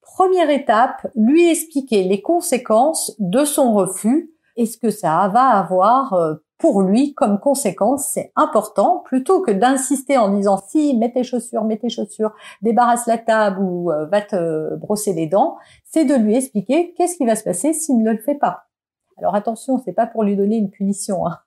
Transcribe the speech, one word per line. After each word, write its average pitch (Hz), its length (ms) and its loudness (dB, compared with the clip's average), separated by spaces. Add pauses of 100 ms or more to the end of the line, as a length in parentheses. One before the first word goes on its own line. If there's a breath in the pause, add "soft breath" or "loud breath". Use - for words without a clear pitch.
Première 359 500 0
étape, 254 640 0
lui 285 340 4
expliquer 269 540 -2
les 190 180 0
conséquences 269 1000 0
de 208 240 0
son 269 300 2
refus 208 580 0 (240)
et 233 100 0
ce 233 100 -8
que 220 140 -2
ça 180 380 0
va 247 220 4
avoir, 202 640 2
euh, 165 200 0 (240)
pour 226 240 2
lui 240 320 2
comme 208 240 0
conséquence. 262 760 -2
C'est - 220 -8
important, 294 720 0
plutôt 262 360 0
que 220 120 0
d'insister 269 680 0
en 202 160 2
disant : « 196 340 0
Si, 294 280 2
mets 233 160 0
tes - 100 -2
chaussures, 233 400 -6
mets 220 160 -2
tes 233 120 -4
chaussures, 214 420 -6 (280 loud breath)
débarrasse 233 460 2
la 226 120 0
table 214 440 0
ou, 175 300 -2
euh, 151 140 -2
va 202 160 0
te 160 520 -4
brosser 208 380 -4
les 165 160 -2
dents », 226 300 0 (260 loud breath)
c'est 320 220 0
de 285 80 2
lui 214 200 2
expliquer 262 600 -2
qu'est-ce 349 220 -2
qui 269 100 -2
va 220 100 2
se - 80 -10
passer 180 280 -2
s'il 269 300 0
ne 220 80 2
le 226 80 -2
fait 285 180 -4
pas. 214 280 -2 (540)
Alors 180 180 -2
attention, 233 480 -4
c'est 180 80 -8
pas 233 140 0
pour 226 180 -2
lui 202 100 0
donner 202 220 0
une 208 140 -2
punition, 196 540 -4
hein. 170 220 -6